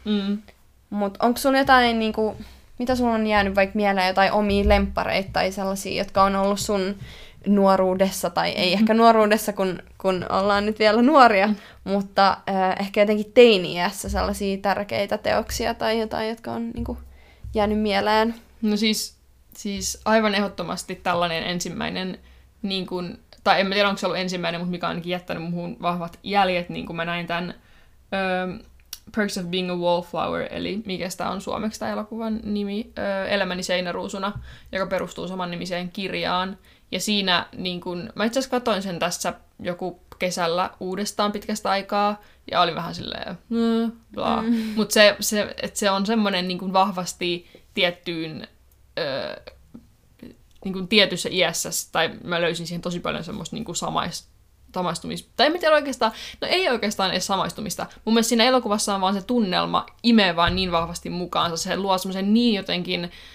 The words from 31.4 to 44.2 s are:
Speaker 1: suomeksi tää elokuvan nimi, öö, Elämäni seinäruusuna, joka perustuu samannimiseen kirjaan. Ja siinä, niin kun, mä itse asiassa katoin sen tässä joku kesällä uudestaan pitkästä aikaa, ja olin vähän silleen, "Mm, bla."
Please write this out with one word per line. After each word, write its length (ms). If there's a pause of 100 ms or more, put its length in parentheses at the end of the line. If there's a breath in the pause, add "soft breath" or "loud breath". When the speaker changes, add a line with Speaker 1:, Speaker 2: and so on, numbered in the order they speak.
Speaker 1:
suomeksi 380
tää 120
elokuvan 520
nimi, 540
öö, 300
Elämäni 360
seinäruusuna, 680 (400 loud breath)
joka 160
perustuu 400
samannimiseen 640
kirjaan. 680 (340 soft breath)
Ja 80
siinä, 460 (120)
niin 240
kun, 340
mä 100
itse 140
asiassa 200
katoin 220
sen 180
tässä 340 (260)
joku 400 (200)
kesällä 500 (100)
uudestaan 520
pitkästä 380
aikaa, 520 (300 soft breath)
ja 100
olin 140
vähän 200
silleen, 420 (120)
"Mm, 420 (220)
bla." 280